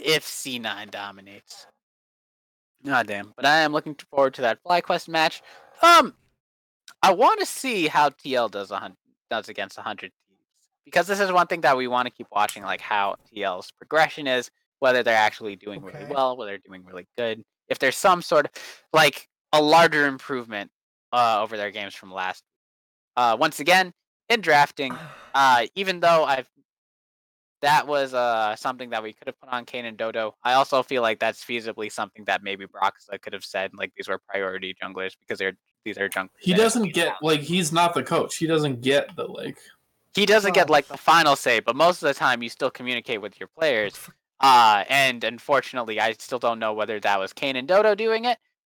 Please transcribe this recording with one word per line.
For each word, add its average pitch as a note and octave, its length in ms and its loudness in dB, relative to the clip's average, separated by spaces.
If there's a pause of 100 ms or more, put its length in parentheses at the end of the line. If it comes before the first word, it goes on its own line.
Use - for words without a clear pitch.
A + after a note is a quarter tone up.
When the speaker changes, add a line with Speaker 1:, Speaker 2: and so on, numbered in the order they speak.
Speaker 1:
if D#3 180 0
C - 380 -10
nine G#2+ 300 -8
dominates. G2+ 760 -16 (1160)
God B2+ 220 0
damn! G2+ 280 -10
But B2 120 -4
I D3+ 140 6
am D3+ 120 2
looking D3+ 240 -4 (140)
forward C3+ 240 2
to C#3+ 80 -8
that A2+ 220 0
FlyQuest F3 440 -2
match. E3 340 -2 (400)
Um, E4 320 8 (880)
I F#3+ 100 6
wanna E4+ 340 4
see G#3+ 420 -4
how D3 220 2
T C#3 260 -8
L A#2+ 120 2
does G2 220 -10
a G2+ 80 -6
hun-, G2 180 -12 (340)
does A2 180 -4
against G2+ 300 -10
a G#2 40 -16
hundred G2+ 300 -10 (160)
Thieves. - 120 -20 (440)
Because E3+ 220 -2
this G3 140 -2
is F#3+ 120 0
one F3 140 4
thing E3+ 160 -4
that D3 140 4
we B2+ 120 -2
wanna B2 220 -2
keep - 200 -16
watching, G#2 320 -2
like, F#2+ 200 -6
how G2+ 340 -2 (120)
T G#2+ 140 -10
L's F#2+ 280 -6
progression D3+ 560 -2
is, B2+ 240 -2 (300)
whether B2+ 220 2
they're A2+ 140 2
actually G#2+ 400 0
doing G2+ 260 -14
really F#2+ 220 -18
Speaker 2:
Okay. - 80 -12
Speaker 1:
well, C3 240 0
whether A2 160 -12
they're G2 60 -10
doing F#2+ 260 -20
really F#2 220 -18 (100)
good. A2+ 260 -6 (260)
If C3+ 100 -4
there's C3 180 -2
some F3+ 260 2
sort D3+ 240 0
of, - 60 -20 (400)
like, D#3 340 2 (260)
a D3+ 100 6
larger D#3 440 6
improvement, A#2+ 640 -8 (420)
uh, A#2 300 2
over A2 140 -6
their G#2 140 -6
games G2+ 240 -10
from F#2+ 180 -20
last. F#2 320 -8 (720)
Uh, A#2+ 240 2
once D#3 180 0
again, F3+ 340 2 (360)
in A#3 120 0
drafting, D3 540 2 (200)
Speaker 2:
<sighs> - 200 -12
Speaker 1:
uh, C3 400 4
even F#3+ 260 -4
though E3+ 240 4
I've, C3 240 -2 (1120)
that D3 240 2
was, C#3 280 -2
uh, A2+ 420 0
something B2+ 340 -8
that A2+ 120 -4
we A2 120 -12
could - 140 -20
have B2+ 120 -14
put C3+ 80 -20
on B2 160 -8
Kane A#2+ 220 -10
and A2+ 100 -12
Dodo, A2 380 -6 (100)
I B2 80 0
also C3+ 300 2
feel B2+ 200 -2
like A2 160 0
that's A2+ 260 -4
feasibly A2 460 -8
something G#2+ 360 -10
that F#2+ 160 -2
maybe G2 240 -10
Broxah G2 540 -10
could G#2 120 -14
have G2 120 -12
said, F#2+ 300 -8
like, G2 220 -10
these G2 120 -12
were F#2+ 100 -6
priority F#2+ 600 -8
junglers F#2+ 380 -10
because G#2+ 200 -10
they're, F#2+ 180 -4 (280)
these G#2 140 -10
are G2 160 -4
jung-, F#2 140 -6 (100)
Speaker 3:
He F3+ 140 -2
Speaker 1:
they're G3 100 4
Speaker 3:
doesn't A3 300 0
get, E3 300 -2
like, D#3 180 0
he's D#3+ 320 -4
not E3+ 220 2
the C#3 80 -2
coach. C#3+ 340 -4
He E3 100 -4
doesn't D3+ 360 -2
get C3+ 340 0
the, A#2 80 -8
like - 340 -12 (560)
Speaker 1:
He G3+ 120 0
doesn't G3+ 260 4
get, F3+ 160 4
Speaker 2:
Well D3+ 80 6
Speaker 1:
like, C#3+ 120 2
the C#3+ 100 -14
final D#3 360 4
say, A#2+ 260 0
but A#2+ 140 -2
most E3+ 280 2
of E3 60 -2
the C#3 60 2
time B2 280 0
you A#2 80 -10
still C3+ 200 -4
communicate B2 520 -6
with G2+ 180 -14
your F#2+ 80 -14
players. A#2 460 -2
Speaker 2:
F- - 160 -20 (280)
Speaker 1:
Uh, A2+ 520 6
and C3 340 0
unfortunately, A#2 760 -2
I A2 140 0
still - 260 -8
don't A#2 200 -2
know A2 160 -4
whether G#2+ 260 -6
that G2+ 180 0
was F#2+ 140 -6
Kane C#3 240 -6
and B2+ 100 -6
Dodo G#3 280 4
doing A3 320 -2
it B3 100 0 (300)